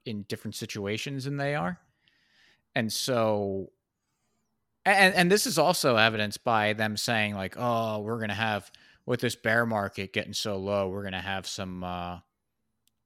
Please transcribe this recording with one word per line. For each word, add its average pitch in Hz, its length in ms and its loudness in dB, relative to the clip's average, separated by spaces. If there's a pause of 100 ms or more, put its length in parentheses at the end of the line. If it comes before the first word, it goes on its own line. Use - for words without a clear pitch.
in 104 180 -8
different 107 320 -10
situations 110 720 -6
than 143 120 -6
they 143 180 -2
are. 175 240 -4 (960)
And 113 180 -2
so, 104 800 0 (1120)
and, 190 300 6
and 175 160 6
this 214 160 4
is 170 100 -2
also 156 380 4
evidenced 107 480 4
by 107 300 4
them 107 240 -2
saying, 107 380 0
like, 95 220 -4
"Oh, 113 420 0
we're 110 200 -4
gonna 107 160 -2
have, 107 360 -2 (360)
with 123 140 0
this 123 140 -2
bear 117 300 2
market 101 480 -4
getting 104 200 -4
so 101 240 -4
low, 98 300 0
we're 98 160 -8
gonna 92 180 -6
have 95 260 -6
some, 92 360 -8
uh, 90 360 -8 (880)